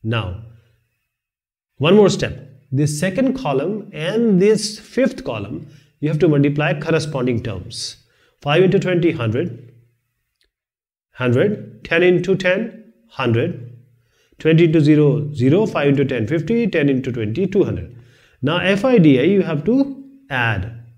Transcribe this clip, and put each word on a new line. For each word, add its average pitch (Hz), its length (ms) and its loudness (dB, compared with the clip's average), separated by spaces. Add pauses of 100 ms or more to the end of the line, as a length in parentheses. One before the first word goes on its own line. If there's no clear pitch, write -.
Now, 107 400 -6 (1300)
one 160 180 4
more 208 140 8
step. - 420 -4 (220)
This 147 260 0
second 214 400 0
column 160 540 -4
and 190 500 0
this 214 380 0
fifth - 420 -4
column, 117 460 -10 (320)
you 147 80 -2
have 151 100 -2
to 175 100 2
multiply 147 520 0
corresponding 131 640 -2
terms. - 540 -12 (420)
Five 160 240 2
into 190 160 2
twenty, 170 320 0
hundred, 120 600 -6 (1400)
hundred, 127 720 -2
ten 170 180 0
into 180 320 2
ten, 190 580 -4 (180)
hundred, 127 680 -4 (600)
twenty 160 240 4
into 160 160 2
zero, 147 540 2
zero, 151 320 2
five 147 240 0
into 139 140 2
ten, 123 220 -2
fifty, 170 400 -2
ten 156 220 0
into 127 240 -2
twenty, 117 340 -4
two 190 160 0
hundred. 98 340 -6 (440)
Now 156 180 -2
F 196 260 -2
I 254 140 4
D 143 220 6
I, - 20 2
you 185 200 2
have 156 240 -4
to 269 380 -2 (260)
add 117 520 -4 (160)